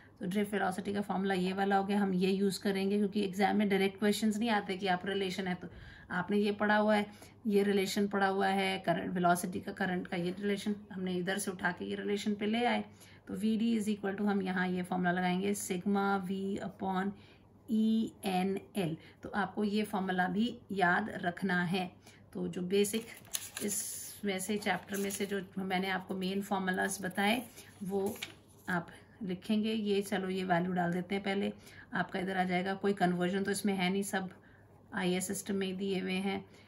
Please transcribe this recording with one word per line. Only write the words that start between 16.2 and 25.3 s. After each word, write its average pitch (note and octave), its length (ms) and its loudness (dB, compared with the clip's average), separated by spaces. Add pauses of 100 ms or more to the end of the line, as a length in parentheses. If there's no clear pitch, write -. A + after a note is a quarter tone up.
V G3 320 -2
upon F#3+ 500 -2 (600)
ई A3 420 4 (120)
एन F#3+ 360 0 (160)
एल। E3 200 0 (260)
तो - 60 -10
आपको G#3 360 -2
ये G#3 180 2
formula F#3 460 0
भी G#3+ 300 0 (140)
याद F#3+ 380 2
रखना F3+ 540 0
है। F3+ 280 -2 (400)
तो F3+ 160 -4
जो F3+ 140 -6
बेसिक G3+ 440 2 (580)
इसमें - 760 -6
से, G#3 180 -2
chapter G3 400 -2
में G3 140 0
से G3 160 -2
जो G3 160 -2 (160)